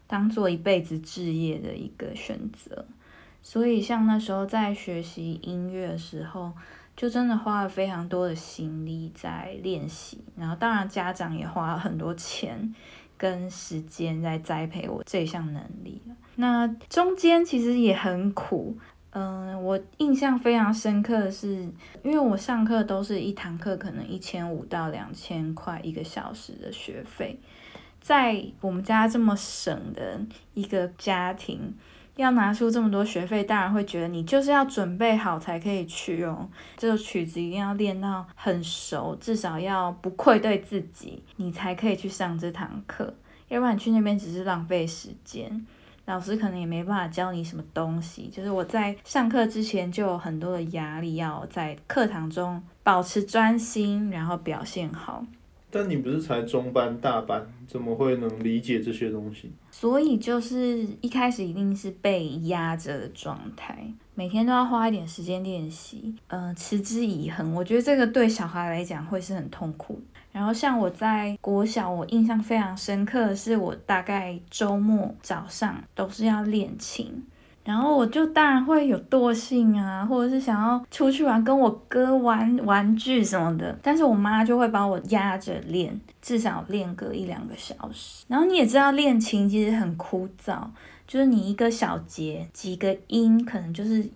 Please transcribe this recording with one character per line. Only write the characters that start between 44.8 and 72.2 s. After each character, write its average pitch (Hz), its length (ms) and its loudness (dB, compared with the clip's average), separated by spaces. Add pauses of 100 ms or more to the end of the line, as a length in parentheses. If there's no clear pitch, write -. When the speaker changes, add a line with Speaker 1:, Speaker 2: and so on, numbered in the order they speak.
Speaker 1:
时 - 240 -8 (140)
间， 226 420 -10 (400)
老 185 140 -4
师 196 160 -2
可 214 140 0
能 180 100 -4
也 175 60 -4
没 170 180 -4
办 202 140 -2
法 175 100 -2
教 180 240 -2
你 170 120 -4
什 165 120 -10
么 156 80 -10 (100)
东 165 280 -2
西。 - 260 -12
就 - 160 -10
是 202 80 -4
我 185 140 0
在 208 280 0 (120)
上 247 240 2
课 233 160 4
之 220 180 -2
前 190 260 -2
就 208 140 -2
有 185 140 0
很 165 220 -6
多 175 140 -4
的 175 100 -4
压 160 360 -6
力， 165 160 -4
要 160 340 -4
在 156 280 -6 (100)
课 247 180 2
堂 160 240 -2
中 180 320 -4 (220)
保 185 180 6
持 190 220 -2
专 226 340 4
心， 208 520 0
然 165 160 -4
后 175 100 -2
表 165 280 -4
现 165 280 -6
好。 - 320 -10 (480)
Speaker 2:
但 202 160 0
你 170 100 0
不 127 120 -2
是 156 100 0
才 120 220 -2
中 127 320 -2
班、 120 260 2
大 120 220 2
班， 110 260 -4 (200)
怎 127 120 -8
么 117 140 -2
会 131 240 2
能 113 260 -4
理 113 160 0
解 113 220 -2
这 117 100 -4
些 110 200 -4
东 107 200 -6
西？ - 200 -16 (180)
Speaker 1:
所 247 300 0
以 294 180 4
就 240 240 -2
是 240 420 -2 (160)
一 240 80 -6
开 247 220 2
始 233 140 -2
一 175 100 -4
定 196 220 0
是 196 160 -8 (100)
被 185 260 2 (200)
压 165 280 0
着 147 220 -6
的 110 120 -8
状 - 300 -10 (160)
态， - 300 -12 (300)
每 185 120 -6
天 214 160 2
都 240 80 4
要 247 140 4
花 233 220 2
一 226 40 2
点 175 160 -2
时 165 140 -12
间 185 220 -4
练 175 260 -4
习， 220 460 -12 (100)
呃， 180 300 -6
持 202 260 -2
之 226 240 -2
以 160 240 -2
恒。 160 240 -4
我 175 100 0
觉 202 120 2
得 240 80 6
这 285 120 4
个 254 120 6
对 233 200 6
小 220 200 0
孩 175 200 -4
来 170 160 -2
讲 160 220 -8
会 185 160 -4
是 190 140 -6
很 151 160 -6
痛 165 220 -6
苦。 - 280 -12 (300)
然 202 120 -4
后 214 80 2
像 240 280 2
我 185 100 2
在 208 500 0
国 202 240 2
小， 220 240 0
我 180 200 -2
印 226 180 6